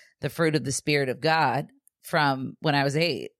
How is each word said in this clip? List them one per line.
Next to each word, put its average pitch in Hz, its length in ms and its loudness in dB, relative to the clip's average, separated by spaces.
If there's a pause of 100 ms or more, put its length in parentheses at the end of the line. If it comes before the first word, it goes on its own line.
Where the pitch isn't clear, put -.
(200)
the 147 100 -4
fruit 160 260 0
of - 80 0
the 139 80 -4
Spirit 143 360 0
of 120 120 -6
God 147 480 2 (340)
from 139 580 -2
when 156 140 0
I 139 100 2
was 139 120 0
eight. 156 440 -2